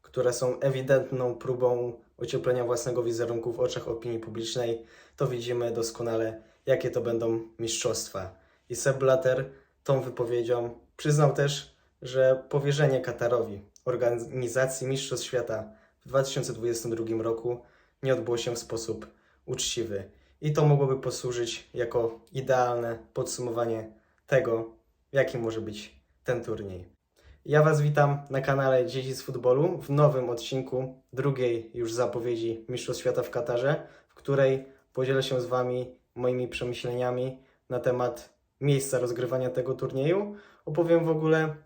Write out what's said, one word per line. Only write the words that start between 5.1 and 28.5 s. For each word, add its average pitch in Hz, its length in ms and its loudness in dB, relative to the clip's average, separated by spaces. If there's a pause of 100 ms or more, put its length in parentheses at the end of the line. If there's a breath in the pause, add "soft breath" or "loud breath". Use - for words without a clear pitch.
to 139 120 0
widzimy 120 440 -2
doskonale, 113 720 -2 (240 loud breath)
jakie 127 260 2
to 120 100 0
będą 113 380 0 (200)
mistrzostwa. 110 760 -4 (340 soft breath)
I 120 60 -6
Sepp 131 240 0
Blatter 131 500 4 (340 loud breath)
tą 135 180 2
wypowiedzią 120 760 -2 (180)
przyznał 147 360 4
też, - 420 -2 (260 soft breath)
że 131 480 4
powierzenie 143 520 2
Katarowi 117 600 -2 (240)
organizacji 123 1000 0
Mistrzostw 131 380 -4
Świata 110 440 -4 (300 loud breath)
w - 80 -20
dwa 135 160 2
tysiące 127 300 -4
dwudziestym 117 380 -2
drugim 113 300 -2
roku 117 400 -2 (420 soft breath)
nie 131 100 4
odbyło 120 240 0
się 120 180 -4
w - 40 -8
sposób - 480 -8 (380 soft breath)
uczciwy. 101 580 -4 (380 soft breath)
I 151 120 0
to 151 120 4
mogłoby 139 360 4
posłużyć 120 720 -4
jako 117 460 -2 (120)
idealne 123 680 0 (160)
podsumowanie 117 760 -4 (360 loud breath)
tego, 117 420 2 (420)
jaki 131 260 2
może 110 240 -2
być - 400 -12 (220)
ten 123 200 -2
turniej. 98 520 -8 (500 soft breath)
Ja 147 180 6
was 151 180 4
witam 143 380 4 (100)
na 135 120 -2
kanale 135 440 4